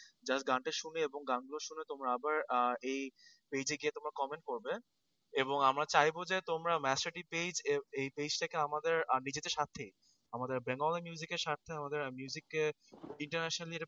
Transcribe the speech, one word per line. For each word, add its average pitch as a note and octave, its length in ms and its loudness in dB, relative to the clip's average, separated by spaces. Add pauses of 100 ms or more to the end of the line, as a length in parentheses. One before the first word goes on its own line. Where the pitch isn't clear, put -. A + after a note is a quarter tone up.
(300)
just C3+ 180 0
গানটা C3 260 2
শুনে D#3+ 260 -4
এবং D3 280 -2
গানগুলো C3 340 -2
শুনে D#3 260 -8
তোমরা C3+ 260 -2
আবার, D3 360 2
আহ, B2 320 4
এই C3+ 280 -2 (400)
পেজে C#3 280 -2
গিয়ে D3+ 140 0
তোমরা D3+ 240 -6
কমেন্ট D3 300 -2
করবে। C3 340 -2 (540)
এবং C3+ 320 4
আমরা C#3 200 4
চাইবো D#3+ 400 4
যে F#3+ 200 0
তোমরা E3 340 2
মাস্টার C#3 360 2
ডি F3 80 -8
পেজ, E3+ 420 -2
এ-, C#3+ 160 2 (100)
এই C#3 180 -2
পেজটাকে D3+ 480 -2
আমাদের, D#3 500 2
আহ, C3 120 4
নিজেদের C#3 320 -4
স্বার্থে, C#3+ 380 -2 (420)
আমাদের B2+ 280 -2
বেঙ্গলি D3 420 0
মিউজিকের E3+ 360 -6
স্বার্থে, D#3+ 360 -2
আমাদের, D3 280 -2
আহ, C3+ 100 -2
মিউজিককে D3+ 600 -2 (480)
ইন্টারন্যাশনালি E3 560 -2
এটা E3 120 -6